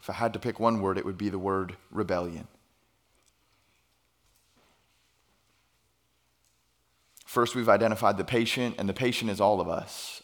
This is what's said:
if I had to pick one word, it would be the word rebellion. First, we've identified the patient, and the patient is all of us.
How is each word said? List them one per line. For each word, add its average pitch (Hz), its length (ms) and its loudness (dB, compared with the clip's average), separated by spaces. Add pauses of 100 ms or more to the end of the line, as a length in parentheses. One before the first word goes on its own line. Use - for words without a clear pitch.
if - 80 -10
I 95 40 -8
had 113 180 0
to 107 80 -6
pick 113 220 -6
one 113 180 4
word, 95 180 0
it 90 60 -2
would 95 140 -6
be 101 100 -2
the 98 100 -2
word 95 380 -2 (160)
rebellion. 87 560 -4 (4000)
First, 120 300 0
we've 117 120 0
identified 104 500 4
the 95 60 -2
patient, 117 540 0
and 101 100 -4
the 98 60 0
patient 117 380 -2
is 101 100 -4
all 101 180 6
of 85 80 -2
us. - 560 -8